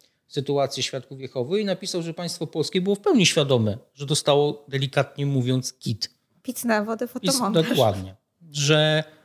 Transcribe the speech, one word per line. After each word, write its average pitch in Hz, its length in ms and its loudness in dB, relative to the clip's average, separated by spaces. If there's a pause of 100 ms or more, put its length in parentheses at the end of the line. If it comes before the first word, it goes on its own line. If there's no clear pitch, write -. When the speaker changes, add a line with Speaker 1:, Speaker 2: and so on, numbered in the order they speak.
(280)
Speaker 1:
sytuację 139 540 -2
Świadków 131 380 -8
Jehowy 135 400 -4
i 214 40 -2
napisał, 190 380 -4
że 165 120 -6
państwo 170 320 -8
polskie 165 340 -2
było 196 160 0
w 202 40 -10
pełni 247 260 6
świadome, 123 520 2 (160)
że 139 120 -12
dostało, 147 600 2
delikatnie 139 580 -2
mówiąc, 131 520 0
kit. - 320 -6 (320)
Speaker 2:
Pic - 220 -8
na 214 200 0
wodę, 226 200 -6
Speaker 1:
I 240 40 -8
s-, - 40 -16
Speaker 2:
fotomontaż. 226 560 0
Speaker 1:
dokładnie. 101 460 0 (360)
Że 151 540 2 (200)